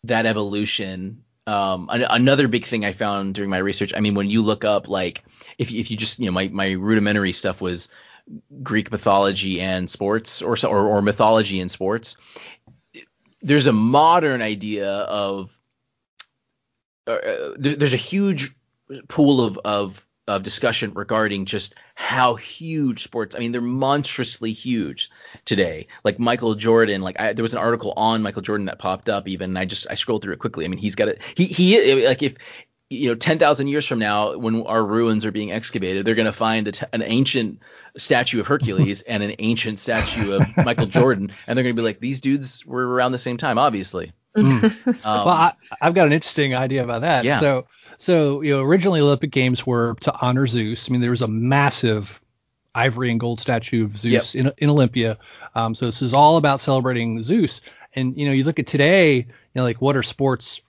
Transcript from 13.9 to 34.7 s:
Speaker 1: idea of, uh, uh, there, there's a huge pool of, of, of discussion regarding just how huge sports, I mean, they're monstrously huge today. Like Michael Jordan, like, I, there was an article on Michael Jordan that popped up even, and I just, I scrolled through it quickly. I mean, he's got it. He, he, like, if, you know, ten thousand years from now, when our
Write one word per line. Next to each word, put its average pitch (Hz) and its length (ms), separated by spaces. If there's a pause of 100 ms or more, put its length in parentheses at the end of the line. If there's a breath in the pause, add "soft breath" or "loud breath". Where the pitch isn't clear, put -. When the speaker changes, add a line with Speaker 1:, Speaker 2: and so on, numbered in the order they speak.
Speaker 1:
idea 104 500
of, 98 680 (1500)
uh, 113 40
uh, 85 480
there, 143 180
there's 143 160
a 123 60
huge 180 560 (540)
pool 139 360
of, 95 220
of, 101 400 (200)
of 98 160
discussion 110 520
regarding 101 500
just - 300 (200 soft breath)
how 127 400
huge 147 680
sports, - 340
I - 40
mean, 117 120
they're 123 80
monstrously 131 920
huge 110 580 (340 loud breath)
today. 85 440 (140)
Like 104 160
Michael 120 360
Jordan, 107 480
like, 92 180
I, 104 140
there 113 80
was 117 100
an 117 60
article 113 360
on 110 280
Michael 98 180
Jordan 104 260
that - 120
popped 92 320
up 101 180
even, 92 220
and 92 80
I 95 80
just, 98 240
I - 60
scrolled - 260
through 98 100
it - 60
quickly. - 260
I 85 40
mean, 92 100
he's 98 160
got 104 140
it. - 120 (140 loud breath)
He, 180 100
he, 175 640
like, 131 160
if, 139 140 (520 loud breath)
you 127 200
know, 117 60
ten 160 240
thousand 143 300
years 143 180
from 123 120
now, 104 380
when 113 260
our 113 200